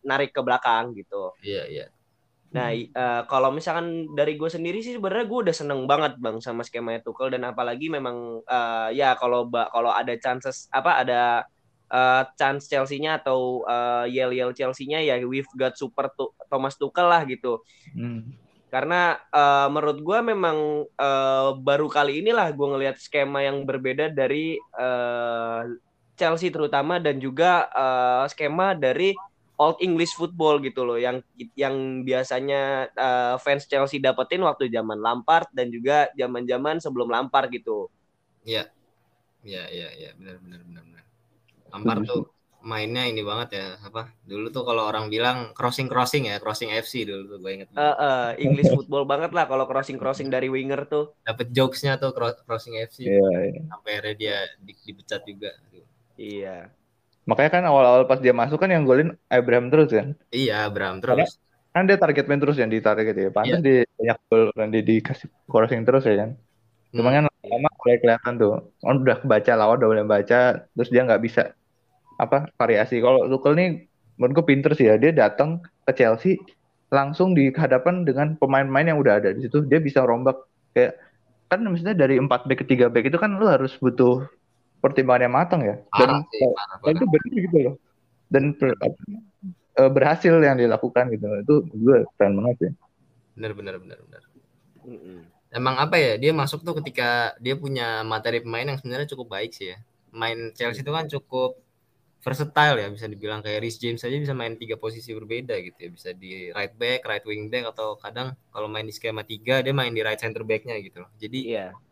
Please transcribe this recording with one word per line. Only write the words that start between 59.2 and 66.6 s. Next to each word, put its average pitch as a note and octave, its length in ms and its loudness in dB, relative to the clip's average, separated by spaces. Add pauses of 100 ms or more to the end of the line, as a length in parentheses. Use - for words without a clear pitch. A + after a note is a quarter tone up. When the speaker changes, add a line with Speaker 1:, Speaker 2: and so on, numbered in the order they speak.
Speaker 3:
Abraham B2 400 4
terus D3 220 6
kan? C3 240 0 (160)
Speaker 2:
Iya, G#2+ 340 0
Abraham G2 320 -4
Speaker 3:
Karena B2 300 2
Speaker 2:
terus. - 100 -18 (320)
Speaker 3:
kan F#3 160 2
dia G3 140 6
target D3 260 2
man C#3+ 160 2
terus C#3+ 160 2
yang A2+ 140 2
ditarget G#2+ 420 2
ya. F#2+ 160 0
Pantas A#2 300 0
Speaker 2:
Iya. - 20 -2
Speaker 3:
dia C3+ 160 6 (160)
banyak A2+ 220 0 (100)
gol A2+ 240 6
kan A2 160 -2
dia G#2+ 160 0
dikasih A2+ 460 0 (180)
crossing A2+ 400 2
terus C3 160 4
ya G#2+ 240 2
kan? B2 80 -10 (560)